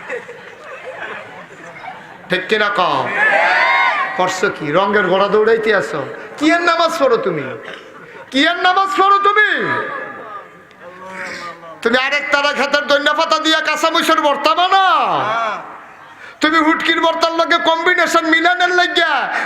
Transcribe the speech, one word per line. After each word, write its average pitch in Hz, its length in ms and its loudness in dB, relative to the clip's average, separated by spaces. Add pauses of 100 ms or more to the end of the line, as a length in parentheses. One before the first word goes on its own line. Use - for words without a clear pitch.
(2250)
ঠিক 185 200 0
কিনা 214 200 2
কও? 151 400 0 (1080)
করছো 180 340 0 (100)
কি? 147 120 -4
রঙের 202 340 2
ঘোড়া 190 220 2
দৌড়াইতে 214 460 2
আসো? 156 320 -2 (320)
কি 311 140 2
এর 339 80 2
নামাজ 339 380 2
পড়ো 247 180 4
তুমি? 160 280 -2 (880)
কি 277 160 2
এর 349 100 0
নামাজ 370 440 2
পড়ো 392 180 6
তুমি? 403 320 4 (2250)
তুমি 233 160 0
আরেক 277 340 -2
তারা 285 200 2
ক্ষেতের 277 340 0
দৈন্য 285 280 2
পাতা 320 240 0
দিয়া 320 220 2
কাঁচা 311 300 0
মরিচের 320 300 2
ভর্তা 294 340 2
বানাও? 320 760 2 (1080)
তুমি 311 180 4
হুটকির 330 420 2
ভর্তার 330 320 2
লগে 330 260 2
কম্বিনেশন 339 680 2
মিলানের 349 420 2
লাগিয়া, 339 600 2 (180)